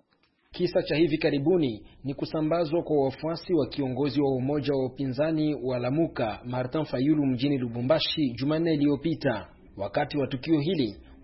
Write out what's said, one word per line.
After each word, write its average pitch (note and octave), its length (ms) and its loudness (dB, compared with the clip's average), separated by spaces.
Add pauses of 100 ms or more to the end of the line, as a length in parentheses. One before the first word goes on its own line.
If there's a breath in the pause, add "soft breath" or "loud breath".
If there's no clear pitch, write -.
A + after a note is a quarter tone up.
(520)
Kisa F3 300 0
cha D#3 140 -2
hivi D#3 220 4
karibuni C#3+ 640 2 (220 loud breath)
ni C3+ 100 -4
kusambazwa D#3+ 680 -2
kwa D3 220 2
wafuasi D#3+ 500 -2
wa C#3 120 2
kiongozi C3 560 -2
wa C#3 140 2
umoja C#3+ 380 0
wa C3 120 2
upinzani D3 680 0
wa B2+ 240 -2
Lamuka, B2 640 0
Martin B2+ 400 -2
Fayulu, C#3+ 420 2
mjini C3+ 320 2
Lubumbashi B2+ 720 0
Jumanne D#3 440 0
iliyopita. C#3+ 720 0 (280)
Wakati C#3 420 -2
wa C3+ 80 0
tukio C#3+ 340 0
hili, C#3 360 0 (280 loud breath)